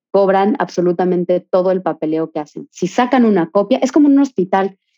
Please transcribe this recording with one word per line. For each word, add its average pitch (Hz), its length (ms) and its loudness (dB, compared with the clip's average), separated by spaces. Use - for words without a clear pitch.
cobran 196 480 2
absolutamente 180 800 -2
todo 185 320 -2
el 185 100 -4
papeleo 160 480 -4
que 156 80 -10
hacen. 147 320 -12
Si - 160 -8
sacan 247 380 0
una 185 260 2
copia, 202 280 0
es 262 140 -2
como 294 140 4
en 277 80 6
un 277 60 4
hospital, 196 580 -2